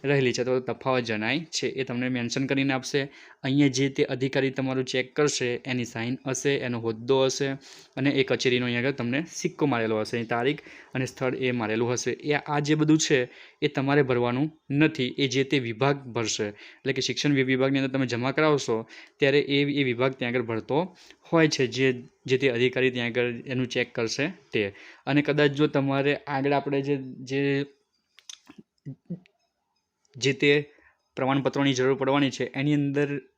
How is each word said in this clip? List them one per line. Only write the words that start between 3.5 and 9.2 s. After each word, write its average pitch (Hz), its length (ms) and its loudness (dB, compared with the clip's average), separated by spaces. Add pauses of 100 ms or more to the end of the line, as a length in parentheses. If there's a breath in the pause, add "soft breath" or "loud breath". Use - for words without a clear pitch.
જે 135 120 2
તે 143 140 0 (100)
અધિકારી 131 440 0
તમારું 131 280 -2
ચેક 127 280 -2
કરશે, 135 360 0 (160)
એની 123 280 -4
સાઇન 117 200 -4 (120)
હશે, 135 260 -2 (140)
એનો 123 140 -4
હોદ્દો 117 460 0
હશે 135 220 -2 (500 loud breath)
અને 139 120 2 (100)
એ 135 40 4
કચેરીનો 123 420 2
અહીં 120 160 -2
આગળ 139 180 -2
તમને 123 200 -2 (180)